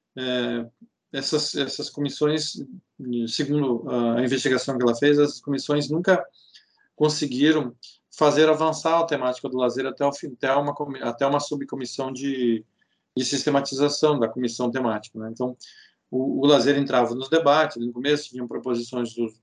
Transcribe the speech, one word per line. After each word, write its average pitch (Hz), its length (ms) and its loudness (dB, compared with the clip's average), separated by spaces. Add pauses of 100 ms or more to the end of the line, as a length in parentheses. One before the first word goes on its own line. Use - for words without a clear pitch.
(180)
é, 120 480 -2 (480)
essas, 147 420 -4
essas 143 340 -6
comissões, 151 720 -2 (640)
segundo 139 640 -2
a 120 320 0
investigação 127 560 0
que 123 60 0
ela 117 120 4
fez, 147 220 4
essas 147 220 2
comissões 143 500 -2
nunca 180 340 2 (720)
conseguiram 147 760 2 (380)
fazer 151 380 6
avançar 160 500 2
a 165 60 2
temática 131 420 -4
do 127 100 -4
lazer 127 280 0
até 131 200 -2
o 143 60 2
fim, 143 220 -12
até 135 200 -2
uma 143 200 0
comi-, 139 280 -8
até 123 240 -2
uma 143 140 2
subcomissão 135 720 -6
de, 127 540 -2 (500)
de 127 80 -2
sistematização 139 960 0
da 113 80 2
comissão 123 420 -4
temática, 117 480 -4
né? 110 140 -8
Então, 123 240 -6 (540)
o, 135 340 0
o 143 40 4
lazer 139 300 6
entrava 123 380 2
nos 127 140 -8
debates, 151 480 4
no 120 160 -4
começo 143 360 -2
tinham 123 180 -8
proposições 117 640 -4
dos, 117 300 -4